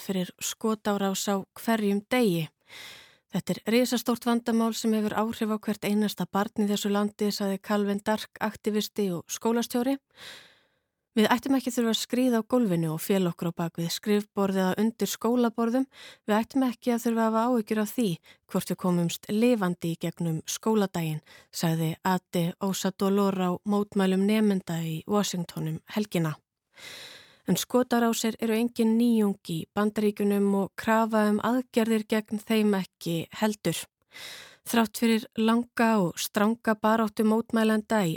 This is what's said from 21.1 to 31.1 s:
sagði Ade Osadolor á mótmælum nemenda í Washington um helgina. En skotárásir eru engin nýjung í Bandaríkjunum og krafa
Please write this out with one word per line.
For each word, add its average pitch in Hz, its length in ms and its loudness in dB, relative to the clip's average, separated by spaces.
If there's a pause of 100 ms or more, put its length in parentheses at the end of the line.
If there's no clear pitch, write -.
sagði 160 380 0 (100)
Ade 185 440 0 (200)
Osadolor 196 720 0
á 185 140 0 (180)
mótmælum 196 560 2
nemenda 202 560 2
í 160 240 -6
Washington 175 640 -2
um 156 80 -4 (160)
helgina. 170 400 -2 (1120)
En - 160 0
skotárásir 233 800 0
eru 226 160 0
engin 226 400 2
nýjung 226 400 4 (160)
í 160 160 -4
Bandaríkjunum 208 800 0 (140)
og 185 180 -6
krafa 220 480 2